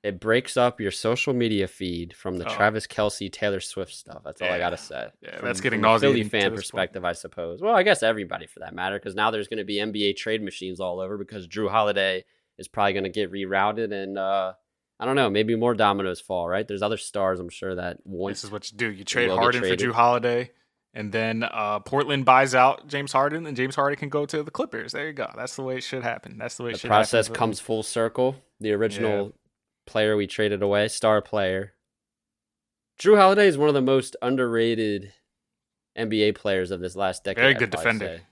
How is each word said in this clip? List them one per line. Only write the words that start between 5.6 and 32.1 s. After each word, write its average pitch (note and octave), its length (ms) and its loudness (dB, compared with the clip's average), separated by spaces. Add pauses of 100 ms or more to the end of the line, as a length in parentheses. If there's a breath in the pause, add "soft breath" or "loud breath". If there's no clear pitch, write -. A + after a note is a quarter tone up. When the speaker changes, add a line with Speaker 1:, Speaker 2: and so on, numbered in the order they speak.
Speaker 2:
getting A2+ 200 0
Speaker 1:
from A2 100 8
a A2+ 80 6
Philly C#3 140 6 (100)
Speaker 2:
nauseating G#2 80 -4
Speaker 1:
fan G#2+ 100 2
Speaker 2:
to G2 80 4
this G#2 220 -8
point. G#2+ 80 -4
Speaker 1:
perspective, F#2 260 -4
I F2 60 0
suppose. E2+ 500 -8
Well, A3 140 2
I F#3 80 4
guess G3 180 2
everybody G#2+ 460 -2
for - 140 -20
that - 120 -14
matter, F#2 240 -4
'cause G2 160 -8
now G#2+ 160 2
there's G#2+ 180 -4
gonna A2 160 -6
be G2+ 160 -4
N G#2+ 120 -4
B G#2 140 -2
A G2+ 80 2
trade A2 280 -4
machines F#2 380 -10
all F#2 200 -4
over F#2+ 160 -8
because G2 320 -12
Jrue F#2+ 220 -4
Holiday G2 560 0 (320)
is - 100 -16
probably G2+ 260 0
gonna F#2+ 160 -2
get F#2 220 -4
rerouted G2 600 -2
and, G2 240 -8
uh, F#2+ 360 -2 (460)
I G#2+ 60 -6
don't C3+ 100 0
know, A#2 140 2
maybe G#2+ 260 2
more A#2 200 2
dominoes G2 460 2
fall, F2 260 -4
right? G2 200 -2
There's G2+ 140 -6
other G#2 160 -2
stars, F#2+ 420 -2
I'm F2 100 -10
sure, F#2+ 260 -8
that F2 280 -8
want F#2+ 300 -8
Speaker 2:
This - 120 -12
is G#2+ 40 -14
what G#2 220 -10
you G#2 80 -20
do. A#2 120 -2
You G2 120 -12
trade A#2+ 240 0
Speaker 1:
will F#2 80 0
get G#2+ 60 2
Speaker 2:
Harden B2 200 2
for F#2+ 60 0
Speaker 1:
traded. F#2 220 0
Speaker 2:
Jrue A#2 40 -4
Holiday, A#2+ 580 2 (440)
and G#2 160 -8
then, A2+ 320 0
uh, G#2 360 -2
Portland C#3 440 0
buys C3 300 6
out C3 340 4
James C#3+ 260 -6
Harden, D3 340 2
and C#3 100 -8
James C3 180 -2
Harden C#3+ 220 0
can C#3+ 120 -8
go D3 180 -2
to D3+ 160 -4
the D3+ 80 -12
Clippers. A#2 400 -8
There C#3+ 160 -6
you D#3 60 -10
go. C3+ 220 -8
That's B2 200 -10
the C#3 80 -8
way C3 140 -4
it B2 60 -8
should C3 200 -8
happen. - 340 -8
That's A#2+ 200 -10
the B2+ 60 -10
way A#2+ 60 -4
it A#2 40 -6
Speaker 1:
The - 60 -8
Speaker 2:
should - 100 -10
Speaker 1:
process A2 380 4
Speaker 2:
happen. A2+ 120 2
Speaker 1:
comes A2 200 0
full A2 220 -4
circle. B2+ 640 -2 (160)
The G#2+ 140 0
original G#2 520 0
Speaker 2:
Yeah. - 60 -14 (560)
Speaker 1:
player G#2+ 280 2
we G2+ 120 0
traded G#2 340 0
away, G#2 280 4
star G#2+ 300 2
player. G2 540 -2 (1300)